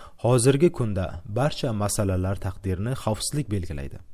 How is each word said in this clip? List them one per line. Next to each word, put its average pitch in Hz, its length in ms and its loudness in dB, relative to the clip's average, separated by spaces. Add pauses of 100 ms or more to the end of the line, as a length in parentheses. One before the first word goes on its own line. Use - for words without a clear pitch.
(160)
hozirgi 135 560 6
kunda 98 340 0 (200)
barcha 123 460 0
masalalar 98 640 0
taqdirini 95 600 -4
xavfsizlik - 540 -2
belgilaydi. 78 480 -4 (160)